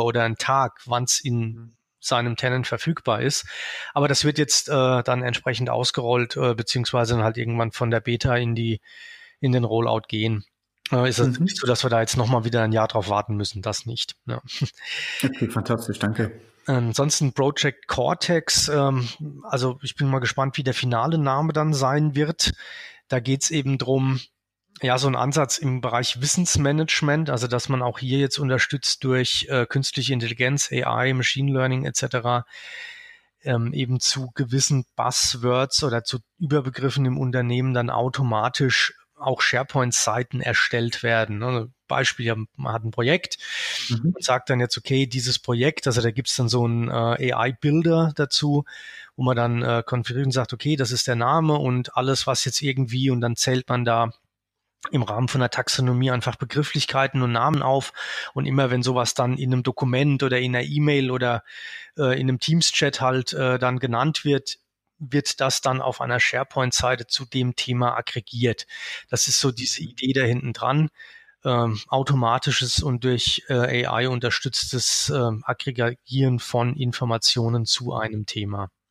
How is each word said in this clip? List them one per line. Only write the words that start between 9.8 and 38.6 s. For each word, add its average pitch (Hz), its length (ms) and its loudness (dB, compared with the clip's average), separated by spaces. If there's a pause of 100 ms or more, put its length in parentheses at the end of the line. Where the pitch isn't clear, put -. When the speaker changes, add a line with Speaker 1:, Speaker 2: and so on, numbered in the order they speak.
Speaker 1:
gehen. 107 380 0 (460)
Äh, 127 180 4
ist 117 100 0
es 123 200 2
Speaker 2:
Mhm. 165 40 2
Speaker 1:
nicht 190 140 0
so, 127 100 -4
dass 123 160 2
wir 131 60 2
da 117 120 4
jetzt - 160 0
nochmal 117 280 2
wieder 117 180 2
ein 110 80 2
Jahr 110 160 2
drauf 104 220 -2
warten 104 260 0
müssen, 101 280 -4
das 107 240 -4
nicht, - 280 -6 (120)
ja. 120 140 -6 (800)
Speaker 2:
Okay, 131 260 0
fantastisch, 110 500 -4
danke. 107 400 -2 (280)
Speaker 1:
Ansonsten 135 680 0
Project 139 540 -2
Cortex, 156 840 0
ähm, 135 400 2 (340)
also 127 380 -2
ich 131 140 -10
bin 143 120 0
mal 135 120 2
gespannt, 135 380 -2
wie 147 60 -4
der 127 100 0
finale 127 440 0
Name 143 340 2
dann 156 220 2
sein 143 420 2
wird. 151 380 0 (540)
Da 127 120 0
geht's 135 320 0
eben 135 260 0
drum, 131 440 0 (600)
ja, 127 160 2
so 135 100 2
ein 127 80 2
Ansatz 135 420 0
im 127 240 0
Bereich 120 400 -2
Wissensmanagement, 151 1080 2
also 123 180 0
dass 123 220 -2
man 127 120 0
auch 123 180 -2
hier 131 200 0
jetzt 139 180 0
unterstützt 131 680 0
durch, 127 460 0
äh, 123 160 2
künstliche 135 480 -2
Intelligenz, 123 580 0
A 123 340 0
I, 131 80 2
Machine 135 380 0
Learning 131 340 0
et 131 100 -4
cetera, 120 500 -2 (1000)
ähm, 123 300 0
eben 127 260 0
zu 127 320 -2
gewissen 131 540 0 (100)
Buzzwords 123 880 0
oder 117 200 0
zu - 160 -4 (180)
Überbegriffen 135 680 0
im 127 120 0
Unternehmen 127 560 0
dann 120 160 0
automatisch 123 1040 0 (220)